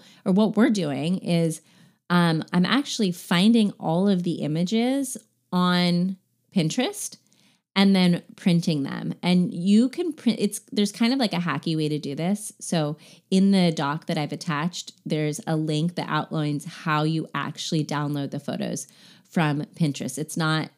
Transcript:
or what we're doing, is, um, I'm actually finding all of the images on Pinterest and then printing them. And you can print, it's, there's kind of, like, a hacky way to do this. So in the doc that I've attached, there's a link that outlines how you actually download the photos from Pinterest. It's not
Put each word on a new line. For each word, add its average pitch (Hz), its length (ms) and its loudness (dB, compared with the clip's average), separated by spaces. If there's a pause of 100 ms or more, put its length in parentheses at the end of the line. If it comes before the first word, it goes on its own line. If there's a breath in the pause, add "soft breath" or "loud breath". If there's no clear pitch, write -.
(240 loud breath)
or 196 80 0
what 208 240 2
we're 247 140 6
doing, 160 480 -2
is, 165 420 0 (500 soft breath)
um, 170 420 2
I'm 180 120 4
actually 220 480 0
finding 208 600 4
all 175 360 0
of 180 140 2
the 175 140 -2
images 220 800 -2 (340)
on 180 640 2 (380)
Pinterest 220 640 -2 (560 soft breath)
and 196 200 6
then 180 280 4 (140)
printing 170 480 2
them. - 360 -8
And 180 320 2
you 202 360 4
can 339 240 -4
print, - 280 -2
it's, 208 200 -2 (120)
there's 208 200 0
kind 233 200 0
of, 269 60 0
like, 233 140 0
a 175 60 -2
hacky 160 380 -2
way 151 120 0
to 151 100 -2
do 139 160 -8
this. 175 460 -4
So 151 360 -2 (340 loud breath)
in 190 200 6
the 180 220 4
doc 156 340 -4
that 165 100 -2
I've 151 160 -2
attached, 151 600 -6 (120)
there's 151 420 -2
a 160 100 0
link 156 400 -2
that 156 120 -6
outlines 147 560 -2
how 151 380 -2
you 160 320 -2
actually 147 500 -4
download 147 460 -4
the 139 100 -8
photos - 460 -6 (420 loud breath)
from 151 460 0
Pinterest. 143 440 -2
It's 156 180 -8
not 156 420 -2